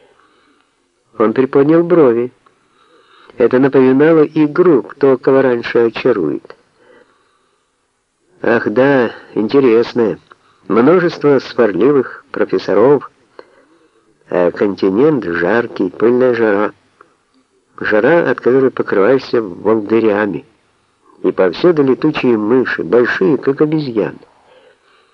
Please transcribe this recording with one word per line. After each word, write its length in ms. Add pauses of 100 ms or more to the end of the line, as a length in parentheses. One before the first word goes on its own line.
(1160)
Он 160
приподнял 500
брови. 500 (1040)
Это 220
напоминало 640
игру, 580
кто 340
кого 240
раньше 380
очарует. 760 (1900)
«Ах 280
да, 420 (220)
интересное. 840 (480)
Множество 720
сварливых 920
профессоров, 800 (1200)
а 220
континент 720
жаркий, 640
пыльная 440
жара. 400 (1040)
Жара, 500
от 100
которой 300
покрываешься 720
волдырями. 1040 (800)
И 80
повсюду 520
летучие 540
мыши, 460
большие, 540
как 240
обезьяны». 580 (960)